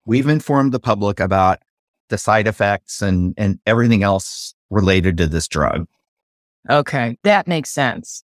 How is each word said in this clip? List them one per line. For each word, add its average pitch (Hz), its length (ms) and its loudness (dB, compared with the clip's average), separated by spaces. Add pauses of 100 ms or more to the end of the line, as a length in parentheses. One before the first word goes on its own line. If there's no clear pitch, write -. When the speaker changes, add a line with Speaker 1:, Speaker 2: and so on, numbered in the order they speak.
Speaker 1:
"We've 131 220 0
informed 139 440 2
the 127 80 -2
public 101 400 -2
about 92 380 2 (500)
the 104 100 -4
side 107 280 2
effects 101 560 -2
and, 92 340 0
and 98 300 -2
everything 117 360 2
else - 520 -4 (160)
related 95 480 2
to 85 80 2
this 80 220 -2
drug." 78 380 -2 (840)
Speaker 2:
Okay, 131 540 -2
that 202 240 2
makes 165 220 -4
sense. - 600 -6